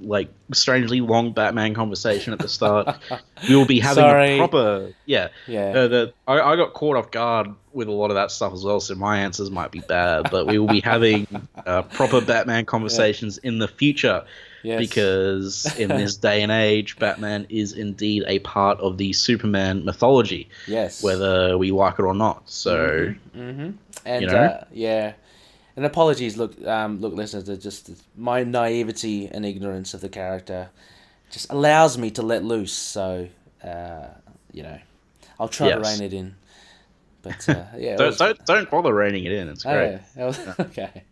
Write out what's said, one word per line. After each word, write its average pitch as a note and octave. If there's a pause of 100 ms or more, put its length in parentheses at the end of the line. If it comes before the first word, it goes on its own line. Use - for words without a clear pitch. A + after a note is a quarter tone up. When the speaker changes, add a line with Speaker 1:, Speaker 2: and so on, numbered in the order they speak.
Speaker 1:
like, G2+ (220)
strangely B2+
long A#2
Batman A2
conversation G#2+
at -
the G#2
start. G#2 (120)
Speaker 2:
<laughs> -
Speaker 1:
We C3
will C#3
be B2+
having C#3
Speaker 2:
Sorry. C#3+
Speaker 1:
a C#3
proper, G#2+ (140)
yeah. G#2 (180)
Speaker 2:
Yeah. G2+
Speaker 1:
Uh, B2
the, A#2+ (140)
I, C#3+
I D3
got E3+
caught D3
off A2+
guard A#2 (240)
with A#2+
a G#2+
lot G#2
of G2+
that G2
stuff G2+
as F#2
well, G2+
so G2
my G2+
answers G2
might F2
be E2+
bad, E2+
but F2+
we G#2+
will G#2+
be G#2+
having, A2+ (300)
Speaker 2:
<laughs> -
Speaker 1:
uh, F2+
proper C3
Batman A#2
Speaker 2:
Yeah. -
Speaker 1:
conversations G#2+
in A#2
the A2
future. C#3 (380)
Speaker 2:
Yes. A2+
Speaker 1:
Because G2
in G#2+
Speaker 2:
<laughs> C3
Speaker 1:
this G2+
day G#2
and G#2
age, G#2+
Batman G#2
is G#2+
indeed G#2
a G2
part G2+
of F#2
the G2
Superman G2
mythology. G2+ (180)
Speaker 2:
Yes. G#2
Speaker 1:
Whether F#2
we F#2
like F#2+
it -
or F#2+
not. G#2
So, E2 (240)
Speaker 2:
Mm-hmm. -
Mm-hmm. C3+ (360)
And, A#2+
Speaker 1:
you F#2
know? F#2
Speaker 2:
uh, - (100)
yeah. A2 (640)
And C#3
apologies, C#3+
look, A2+
um, G#2+
look, G2+
listeners, G2+
it's G2
just - (280)
my B2
naivety A#2
and G#2+
ignorance G2
of F#2+
the G2
character F#2 (600)
just -
allows D3+
me A2+
to A#2
let A2+
loose. A2
So, F#2 (340)
uh, E2+ (440)
you D2+
know, - (640)
I'll A2+
try -
to -
Speaker 1:
Yes. G#2+ (140)
Speaker 2:
rein G2+
it F#2+
in. F#2+ (840)
But, -
uh, C3+
Speaker 1:
<laughs> A#2
Speaker 2:
yeah, A#2+
it G2
Speaker 1:
Don't, C3+
Speaker 2:
was B2
Speaker 1:
don't, G#3+
don't F#3+
bother D3+
reining G2+
it F2
in. G2
It's D2
Speaker 2:
Oh, C3+
Speaker 1:
great. G2+
Speaker 2:
yeah. F#2+ (180)
That B2+
was, B2+
Speaker 1:
Yeah. -
Speaker 2:
<laughs> F3
okay. -